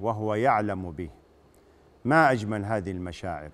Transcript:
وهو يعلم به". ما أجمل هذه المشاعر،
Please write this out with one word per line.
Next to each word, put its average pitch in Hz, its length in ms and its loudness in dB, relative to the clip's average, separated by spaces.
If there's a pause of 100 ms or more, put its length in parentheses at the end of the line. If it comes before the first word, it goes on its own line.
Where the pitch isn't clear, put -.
وهو 107 340 -2
يعلم 104 560 0
به". 80 180 -8 (960)
ما 147 260 6
أجمل 107 340 -2
هذه 98 260 -2
المشاعر، 87 640 -8